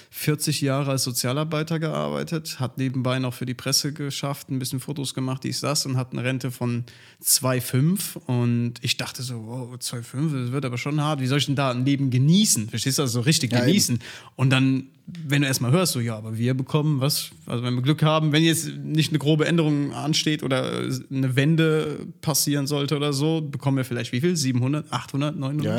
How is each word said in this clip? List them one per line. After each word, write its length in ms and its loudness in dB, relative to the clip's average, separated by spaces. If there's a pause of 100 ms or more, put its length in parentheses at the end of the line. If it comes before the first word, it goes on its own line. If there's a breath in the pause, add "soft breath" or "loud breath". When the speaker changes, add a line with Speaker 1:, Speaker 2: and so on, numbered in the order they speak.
Speaker 1:
vierzig 520 -2
Jahre 300 0
als 120 0
Sozialarbeiter 760 -2
gearbeitet, 840 -4
hat 160 -4
nebenbei 420 -2
noch 140 -4
für 120 -8
die 100 -6
Presse 360 -2
geschafft, 580 -6
ein 100 -4
bisschen 200 -4
Fotos 360 -6
gemacht, 280 -4
dies, 160 -4
das 260 -2
und 120 -2
hat 160 -4
eine 100 -4
Rente 280 -2
von 340 -4 (340 loud breath)
zwei 400 0
fünf. 560 0 (120)
Und 540 0
ich 140 -2
dachte 260 -8
so, 260 -8
wow, 320 -10
zwei 220 -6
fünf, 300 -2
das 220 -2
wird 100 -2
aber 140 -4
schon 240 -2
hart. 180 0
Wie 80 0
soll 120 2
ich 80 0
denn 100 0
da 140 2
ein 120 0
Leben 260 2
genießen? 600 4
Verstehst 300 0
du? 20 2
Also 140 0
so 60 2
richtig 300 2
Speaker 2:
Ja, 60 4
eben. 100 4
Speaker 1:
genießen. 320 4 (380 loud breath)
Und 140 4
dann, 360 4 (200)
wenn 340 -2
du 60 2
erstmal 240 0
hörst, 220 4
so, 60 -2
ja, 160 -2
aber 220 -8
wir 180 2
bekommen 460 0
was, 280 0 (160)
also 180 -4
wenn 120 -2
wir 80 0
Glück 180 2
haben, 300 4
wenn 120 4
jetzt 240 2
nicht 440 -2
eine 80 2
grobe 260 4
Änderung 480 2
ansteht 480 0
oder 380 -2 (320)
eine 240 0
Wende 720 2 (140)
passieren 440 2
sollte 300 0
oder 180 0
so, 280 2
bekommen 360 0
wir 80 2
vielleicht 280 -4
wie 80 0
viel? 160 2
Siebenhundert, 540 0
achthundert, 440 -2
neunhundert, 300 -2
Speaker 2:
Ja, 140 0